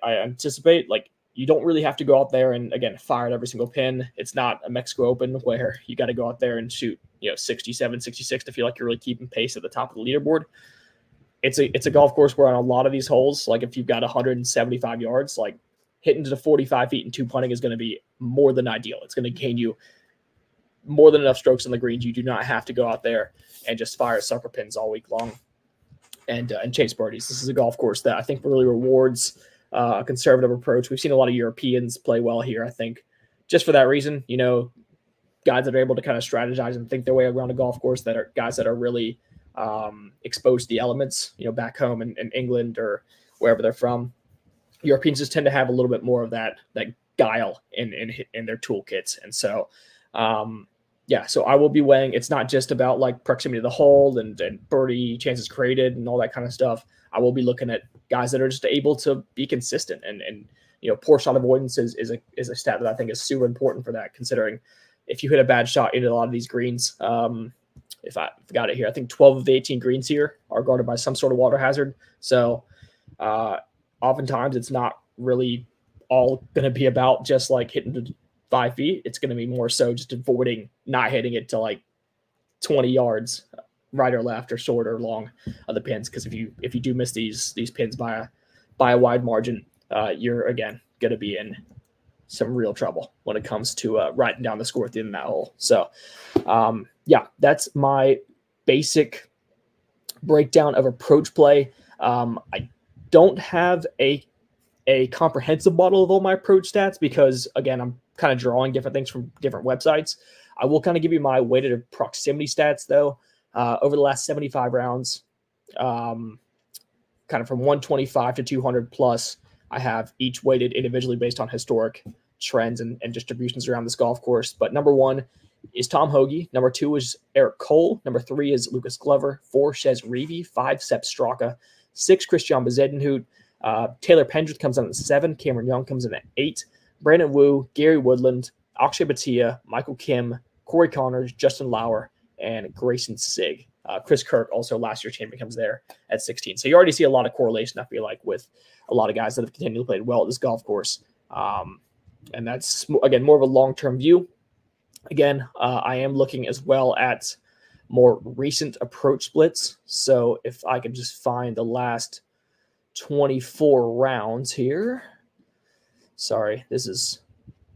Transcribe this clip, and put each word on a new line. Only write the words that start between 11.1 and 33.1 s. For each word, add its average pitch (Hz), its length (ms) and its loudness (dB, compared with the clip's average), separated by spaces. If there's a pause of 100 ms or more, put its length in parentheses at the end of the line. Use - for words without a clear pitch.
It's 131 160 0
a, 139 160 2
it's - 120 -4
a 147 60 0
golf 143 240 6
course 143 220 4
where 139 100 8
on 127 80 4
a 123 40 2
lot 127 260 2
of 135 60 4
these 131 160 -4
holes, 139 400 2
like, 117 160 0
if 120 140 -8
you've 123 80 -6
got 120 180 0
a 117 40 0
hundred 127 280 0
and 123 100 -6
seventy-five 120 540 -2
yards, 127 380 -2
like, 104 200 -6 (440)
hitting 151 220 2
to 135 60 -6
the 135 80 -2
forty-five 131 520 2
feet 131 160 -4
and 120 80 -12
two 131 120 -6
putting 127 260 -4
is 120 80 -4
gonna 117 180 -4
be 113 220 -8 (200)
more 131 340 2
than 127 140 0
ideal. 113 360 -8
It's - 120 -20
gonna 123 140 -4
gain 120 280 -6
you 113 200 -2 (1080)
more 151 260 10
than 147 100 4
enough 131 160 4
strokes 127 280 2
on 123 60 -6
the 120 60 -2
greens. 120 280 -2
You 117 80 -2
do 120 100 -4
not 123 220 -2
have 123 200 -4
to 123 80 -10
go 120 140 0
out 113 160 -4
there 113 300 -2 (340)
and 117 100 -4
just 110 200 -8
fire 117 240 0
sucker 117 280 -6
pins 107 260 -12
all 107 140 -6
week 110 220 -10
long 113 200 -6 (960)
and, 120 240 -6
uh, 107 120 -6
and 123 100 -6
chase 120 200 2
birdies. 110 340 -8
This 127 160 -8
is 131 60 -4
a 131 40 -6
golf 117 240 0
course 113 240 -2
that 113 160 0
I 113 40 -4
think 135 220 -6
really 131 220 2
rewards, 127 720 2 (360)
uh, 117 260 0
a 117 40 -6
conservative 127 480 4
approach. 123 380 0
We've 135 100 -6
seen 147 120 -2
a 135 40 4
lot 131 120 6
of 123 80 0
Europeans 120 600 -2
play 120 240 0
well 117 200 0
here, 117 240 -6
I 120 40 -8
think, 117 340 -10 (440)